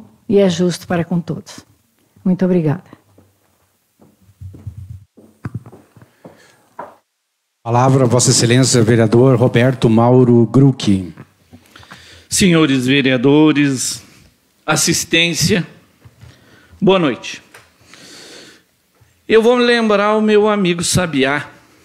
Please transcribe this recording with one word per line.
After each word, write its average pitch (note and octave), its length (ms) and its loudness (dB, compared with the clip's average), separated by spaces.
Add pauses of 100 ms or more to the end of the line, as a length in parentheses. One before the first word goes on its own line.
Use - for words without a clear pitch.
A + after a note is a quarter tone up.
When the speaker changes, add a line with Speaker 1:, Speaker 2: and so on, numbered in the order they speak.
(280)
Speaker 1:
e G3+ 100 0
é G3 100 2
justo F3 380 -4
para E3+ 180 -4
com F3 160 -4
todos. - 460 -16 (580)
Muito F#3 200 -2
obrigada. F3 400 -2 (4000)
Speaker 2:
Palavra, B2+ 420 2
Vossa A#2+ 260 0
Excelência, B2 500 2
vereador A#2 540 2
Roberto B2 520 0
Mauro A#2+ 580 4
Grucchi. G#2+ 680 0 (1120)
Speaker 3:
Senhores D#3 600 0
vereadores, C#3 1120 0 (640)
assistência, E3 960 -2 (1160)
boa F#3+ 180 2
noite. C#3 420 -6 (1900)
Eu A3 120 4
vou A#3 160 2
me A#3+ 60 0
lembrar G#3+ 540 0
o A3 40 0
meu G#3+ 280 2
amigo F3+ 340 -2
Sabiá, C#3+ 680 -4 (360)